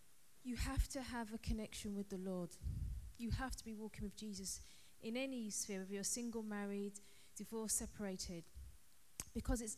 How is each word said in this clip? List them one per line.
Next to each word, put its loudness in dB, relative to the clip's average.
you 2
have 6
to 2
have 0
a 0
connection 0
with 0
the -2
Lord. 2
You 2
have 4
to -6
be -4
walking -4
with -2
Jesus -2
in 0
any 2
sphere, 2
whether -2
you're 2
single, 2
married, 0
divorced, 2
separated, 0
because 4
it's -2